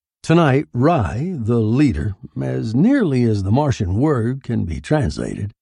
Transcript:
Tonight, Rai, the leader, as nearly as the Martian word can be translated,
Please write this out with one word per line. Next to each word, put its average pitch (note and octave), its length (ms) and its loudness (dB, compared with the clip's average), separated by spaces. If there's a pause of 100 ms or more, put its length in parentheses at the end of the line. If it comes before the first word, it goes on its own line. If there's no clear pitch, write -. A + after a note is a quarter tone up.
(220)
Tonight, D#3 500 4
Rai, C3+ 640 0
the A#2 220 0
leader, G#2+ 560 0 (260)
as B2+ 340 -4
nearly D#3+ 500 2
as G#2+ 180 2
the G2 100 0
Martian A#2 440 0
word C3 480 0
can G#2+ 200 -4
be D#2 160 -6
translated, G2 800 -2